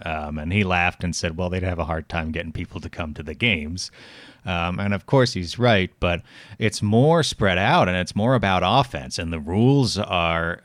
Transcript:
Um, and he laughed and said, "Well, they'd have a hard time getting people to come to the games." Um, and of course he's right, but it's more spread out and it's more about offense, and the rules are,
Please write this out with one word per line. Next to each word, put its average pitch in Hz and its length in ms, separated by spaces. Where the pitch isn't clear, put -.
Um, 76 320
and 78 160
he 104 100
laughed 90 400
and 87 120
said, 82 200
"Well, 90 140
they'd 90 140
have 90 160
a 80 60
hard 80 220
time 80 240
getting 80 220
people 95 280
to - 80
come 80 260
to 78 80
the 76 100
games." 85 580
Um, 90 320
and 101 160
of 98 120
course 131 260
he's 90 260
right, 107 320
but 87 200
it's 110 220
more 135 420
spread 95 340
out 117 300
and 90 80
it's 90 180
more 117 220
about 95 300
offense, 95 520
and 82 140
the 82 80
rules 104 580
are, 85 680